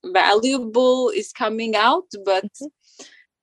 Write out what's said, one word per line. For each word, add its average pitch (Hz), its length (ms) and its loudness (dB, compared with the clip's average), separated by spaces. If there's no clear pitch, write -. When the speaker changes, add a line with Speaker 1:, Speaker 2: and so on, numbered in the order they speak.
Speaker 1:
valuable 233 1040 2
is - 220 -6
coming 220 440 -4
out, 262 320 2
but 190 200 0
Speaker 2:
Mm-hmm. 269 220 -12